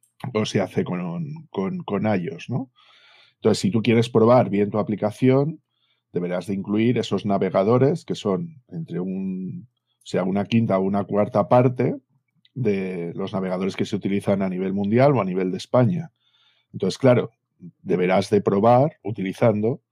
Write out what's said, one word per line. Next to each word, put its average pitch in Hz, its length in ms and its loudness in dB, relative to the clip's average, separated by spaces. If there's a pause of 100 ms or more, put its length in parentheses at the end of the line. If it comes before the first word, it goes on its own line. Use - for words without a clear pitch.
(320)
o 110 120 0
se - 160 -2
hace 107 220 -4
con, 87 680 -6
con, 95 340 -6
con 98 200 -4
ios, 92 440 -4
¿no? 160 240 -6 (640)
Entonces, - 260 0
si 101 100 2
tú 113 100 2
quieres 117 280 2
probar 120 420 6
bien 101 200 0
tu 107 80 -2
aplicación, 127 840 0 (520)
deberás 90 340 -4
de 101 80 -2
incluir 104 440 0
esos 104 280 -2
navegadores 101 800 2
que 92 100 -6
son 87 540 -4
entre 85 320 -8
un, 92 680 -8 (300)
o - 80 -20
sea, 90 160 -2
una 98 220 -2
quinta 110 340 0
o 95 40 0
una 98 200 -2
cuarta 101 460 0
parte 127 480 2 (580)
de 95 640 -2
los 95 160 -6
navegadores 95 420 -4
que 104 100 -2
se 104 120 -8
utilizan 98 440 -2
a 98 80 -2
nivel 92 240 -4
mundial 113 440 2
o 113 40 2
a 98 40 0
nivel 92 260 -2
de 92 60 -6
España. 92 560 0 (600)
Entonces, - 260 -4
claro, 123 340 4 (500)
deberás 92 480 0
de 104 100 4
probar 117 600 2
utilizando 107 880 -2